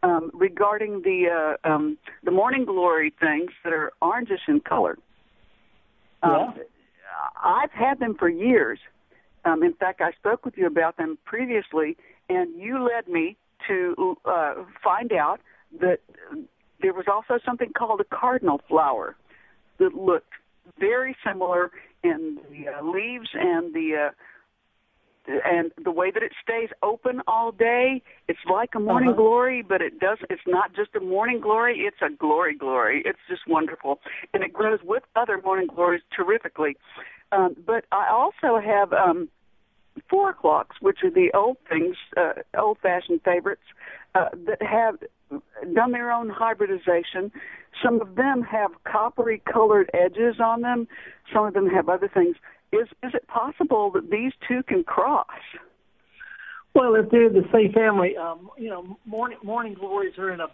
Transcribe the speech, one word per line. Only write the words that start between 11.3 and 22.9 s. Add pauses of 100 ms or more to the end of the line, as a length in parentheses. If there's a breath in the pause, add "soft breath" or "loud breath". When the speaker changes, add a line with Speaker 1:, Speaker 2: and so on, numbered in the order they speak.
Speaker 1:
and
you
led
me (320)
to,
uh, (200)
find
out (380 soft breath)
that (800)
there
was
also
something
called
a
cardinal (100)
flower (640 soft breath)
that
looked (460)
very (100)
similar (320 loud breath)
in (100)
the,
uh,
leaves